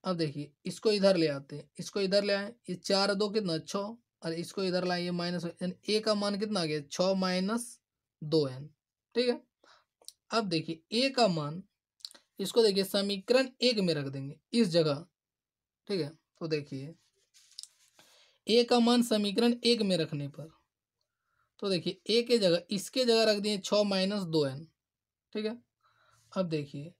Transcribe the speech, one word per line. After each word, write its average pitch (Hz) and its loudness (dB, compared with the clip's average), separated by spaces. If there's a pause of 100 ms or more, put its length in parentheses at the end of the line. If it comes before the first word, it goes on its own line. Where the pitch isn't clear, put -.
अब 185 -2
देखिए, 147 -4 (140)
इसको 214 -2
इधर 196 6
ले 160 4
आते 143 -8
हैं, - -14 (100)
इसको 196 -6
इधर 196 2
ले 202 0
आए, 202 -4 (160)
ये 180 -4
चार 196 0
दो 208 0
कितना? 196 -2
छः, 202 -8 (280)
और 165 -4
इसको 175 -6
इधर 180 -2
लाए, 180 -2
ये 180 -4
माइनस, 175 -4
यानी 180 -6 (140)
ए 214 0
का 214 0
मान 202 -2
कितना 214 -2
आ 170 0
गया? 151 -4
छः 185 0
माइनस 190 -2 (440)
दो 151 2
एन। 135 -12 (460)
ठीक 247 2
है, 285 -2 (920)
अब 214 0
देखिए, 165 -4 (120)
ए 254 2
का 247 4
मान, 160 -4 (800)
इसको 214 2
देखिए, 196 4
समीकरण 202 0 (120)
एक 233 2
में 175 2
रख 143 -4
देंगे 139 -10 (140)
इस 233 4
जगह। 156 2 (840)
ठीक 196 -2
है, 139 -4 (300)
तो 170 -8
देखिए, 147 -6 (1500)
ए 233 6
का 240 4
मान 240 6
समीकरण 214 2 (100)
एक 233 4
में 190 2
रखने 151 -2
पर, 160 -16 (1120)
तो 202 -2
देखिए, 180 -2 (100)
ए 226 4
के 240 2
जगह, 175 4
इसके 226 -2
जगह 226 4
रख 214 4
दिए 208 -2
छः 208 2
माइनस 196 0
दो 160 0
एन। 143 -8 (680)
ठीक 214 -6
है, 226 -6 (720)
अब 190 -2
देखिए 151 -8